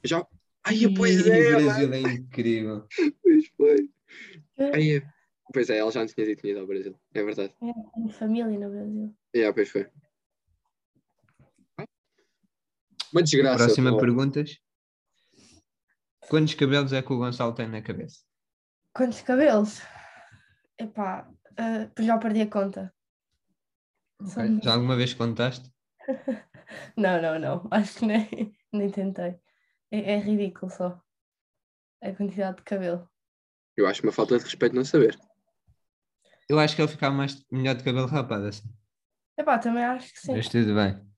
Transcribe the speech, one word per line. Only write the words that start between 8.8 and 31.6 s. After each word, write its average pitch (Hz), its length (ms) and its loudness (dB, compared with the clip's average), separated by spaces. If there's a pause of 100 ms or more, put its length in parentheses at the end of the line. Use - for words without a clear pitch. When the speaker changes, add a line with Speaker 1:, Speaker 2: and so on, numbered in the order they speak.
Speaker 1:
É, 110 180 2
pois 101 180 0
foi. 98 200 -4 (3250)
Uma 175 120 2
desgraça, 135 420 4
Speaker 2:
Próxima 127 260 4
Speaker 1:
pô. 110 80 4
Speaker 2:
perguntas. 135 580 0 (1700)
Quantos 156 260 2
cabelos 135 380 2
é 131 80 0
que 127 120 -8
o 123 40 0
Gonçalo 120 360 -2
tem 120 140 -6
na 110 140 -10
cabeça? - 380 -12 (720)
Speaker 3:
Quantos 240 280 -2
cabelos? 247 600 2 (1000)
Epá, 202 500 -8 (280)
eh, 226 380 -4
pois 220 120 0
já 226 100 4
perdi 220 240 0
a 214 80 0
conta. 196 440 -4 (1300)
Speaker 2:
Ok. 190 140 -12
Speaker 3:
São 220 300 0
Speaker 2:
Já 117 100 2
alguma 123 220 2
vez 123 180 0
contaste? 117 580 -4 (280)
Speaker 3:
<laughs> - 520 -8 (460)
Não, 185 240 2
não, 160 180 -2
não. 139 300 -6
Acho 202 300 -2
que 226 60 -2
nem, 214 460 -2 (200)
nem 202 180 -2
tentei. 190 460 -6 (560)
É, 208 220 -2
é 208 40 0
ridículo 202 540 -2
só 180 280 -6 (1000)